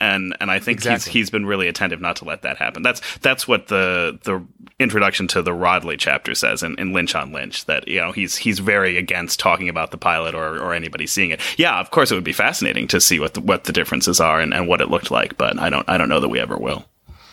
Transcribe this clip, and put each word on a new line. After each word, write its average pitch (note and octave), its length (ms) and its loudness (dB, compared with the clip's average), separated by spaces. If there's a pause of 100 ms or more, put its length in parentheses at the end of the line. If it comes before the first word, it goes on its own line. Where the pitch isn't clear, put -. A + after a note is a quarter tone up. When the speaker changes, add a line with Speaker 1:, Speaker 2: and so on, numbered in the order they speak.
Speaker 1:
and, F#2+ 400 0
and G2 100 -2
I F#2+ 80 0
think A2+ 200 -2
Speaker 2:
Exactly. A#2 340 -2
Speaker 1:
he's, A2+ 140 2
he's - 40 -10
been G#2+ 160 0
really F#2+ 220 0
attentive F2 320 -4
not F2 160 -4
to - 80 -12
let D#2 180 -8
that C2+ 140 -6
happen. D2 260 -4
That's, A#2+ 180 0 (180)
that's C3 280 0
what A#2 220 0
the, F2+ 560 2
the F#2 200 -2 (360)
introduction G2+ 480 2
to F#2 140 2
the F2 100 0
Rodley F2 440 2
chapter - 380 0
says - 300 0
in, E2 160 -6
in F#2+ 120 -2
Lynch F2+ 220 0
on C#2+ 160 -4
Lynch, - 360 -10
that, D#2 200 -2
you F2+ 140 -2
know, E2+ 100 -2
he's, F#2+ 240 -4
he's G#2 240 0
very F#2+ 400 2
against F2 400 -2
talking F2+ 300 2
about E2 240 -4
the E2 60 -12
pilot E2 360 0
or, D#2+ 240 -4
or F2 160 -2
anybody E2 320 -6
seeing F2+ 240 0
it. D#2+ 100 -2 (160)
Yeah, D#3 220 2
of F#2 140 -4
course, C#3 180 4
it G#2 60 2
would F#2 80 -4
be D#2 80 -2
fascinating G2+ 560 0
to F2+ 120 2
see E2 200 4
what D2+ 140 -2
the, - 60 -6
what F2+ 220 2
the E2+ 100 -4
differences E2+ 460 2
are D#2+ 220 4
and, D#2 120 0
and F2 140 0
what E2+ 140 4
it - 100 0
looked - 220 0
like, - 260 0
but A1+ 220 2
I E2+ 100 0
don't, C#2+ 180 0
I F2+ 80 2
don't D#2+ 120 2
know D#2 100 4
that C#2 100 2
we A#1+ 120 0
ever A#1+ 160 -4
will. - 280 -4 (480)